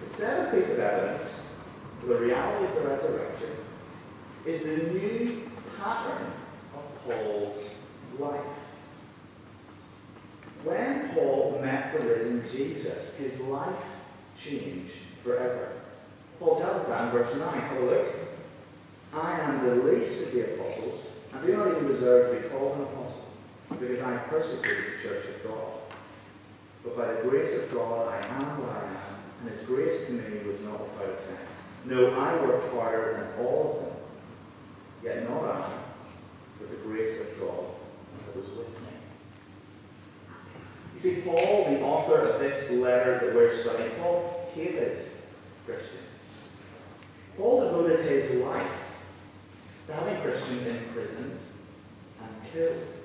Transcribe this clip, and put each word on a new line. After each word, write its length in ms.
The 60
seventh 440
piece 180
of 80
evidence 600
for 80
the 80
reality 500
of 100
the 140
resurrection 600
is 180
the 140
new 560
pattern 520
of 300
Paul's 580
life. 220
When 460
Paul 520
met 360
the 100
risen 440
Jesus, 640
his 240
life 440
changed 560
forever. 460
Paul 200
tells 220
us 60
that 180
in 60
verse 240
nine. 260
Have 200
a 40
look. 300
"I 260
am 260
the 100
least 460
of 120
the 200
apostles, 520
and 120
do 120
not 100
even 200
deserve 460
to 80
be 80
called 280
an 60
apostle, 420
because 220
I 160
persecuted 680
the 100
church 180
of 180
God. 280
But 140
by 160
the 160
grace 280
of 160
God, 340
I 180
am 360
what 140
I 100
am, 300
and 100
his 160
grace 380
to 80
me 340
was 140
not 180
without 340
effect. 340
No, 320
I 280
worked 280
harder 400
than 320
all 260
of 140
them. 100
Yet 260
not 140
I, 280
but 100
the 80
grace 320
of 200
God 260
that 100
was 220
with 120
me." 180
You 60
see, 200
Paul, 480
the 120
author 360
of 220
this 300
letter 500
that 160
we're 220
studying, 420
Paul 540
hated 520
Christians. 320
Paul 240
devoted 440
his 240
life 560
to 60
having 280
Christians 460
imprisoned 720
and 320
killed. 320